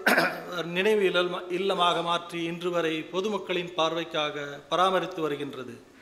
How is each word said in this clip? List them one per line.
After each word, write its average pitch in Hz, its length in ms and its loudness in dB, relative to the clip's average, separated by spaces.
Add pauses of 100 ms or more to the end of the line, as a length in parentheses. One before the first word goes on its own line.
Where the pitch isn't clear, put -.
(300)
<clears throat> 170 460 -6
நினைவு 208 260 4
இல்லமா-, 175 480 2
இல்லமாக 175 520 2
மாற்றி 170 420 -2
இன்று 170 260 -4
வரை 165 320 0
பொதுமக்களின் 185 720 -4
பார்வைக்காக 160 720 -2 (220)
பராமரித்து 175 540 2
வருகின்றது. 131 540 -4 (260)